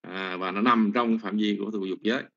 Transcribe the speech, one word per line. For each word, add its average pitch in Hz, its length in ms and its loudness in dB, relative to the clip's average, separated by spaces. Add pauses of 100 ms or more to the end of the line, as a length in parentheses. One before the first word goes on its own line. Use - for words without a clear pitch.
À, 92 360 -6
và 92 140 -2
nó 98 100 -2
nằm 113 320 4
trong 117 260 2
phạm 104 180 -4
vi 104 220 0
của 101 120 -6
thuộc 98 160 -4
dục 92 140 -6
giới 117 220 -2 (140)